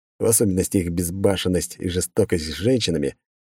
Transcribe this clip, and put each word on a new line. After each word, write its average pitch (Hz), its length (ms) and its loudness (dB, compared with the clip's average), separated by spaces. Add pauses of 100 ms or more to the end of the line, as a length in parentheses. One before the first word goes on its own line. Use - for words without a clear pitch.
(180)
в 104 60 -2
особенности 101 540 2
их 87 120 0
безбашенность 90 880 0
и 90 100 -6
жестокость 87 580 0
с 80 100 -8
женщинами, 87 600 0 (400)